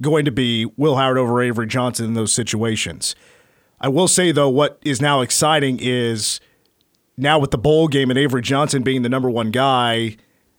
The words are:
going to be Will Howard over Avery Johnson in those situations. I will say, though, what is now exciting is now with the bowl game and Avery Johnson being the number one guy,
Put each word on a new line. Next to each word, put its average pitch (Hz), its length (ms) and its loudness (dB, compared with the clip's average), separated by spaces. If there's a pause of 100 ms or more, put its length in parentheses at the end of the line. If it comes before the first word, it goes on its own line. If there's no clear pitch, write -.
going 151 260 2
to 147 40 0
be 117 340 0 (120)
Will 147 200 2
Howard 131 220 2
over 123 240 2
Avery 117 240 -2
Johnson 120 400 -2
in 113 80 -2
those 110 180 -2
situations. 110 840 -4 (640)
I 139 80 -4
will 165 200 2
say, 180 240 2
though, 143 160 2
what 139 360 0
is 143 160 -2
now 143 220 2
exciting 139 580 0
is 117 600 -2 (760)
now 143 220 2
with 139 140 0
the 143 60 0
bowl 156 300 4
game 135 220 0
and 127 80 0
Avery 131 240 0
Johnson 139 400 0
being 131 200 -2
the 120 60 -2
number 127 220 0
one 113 200 -2
guy, 120 640 0 (420)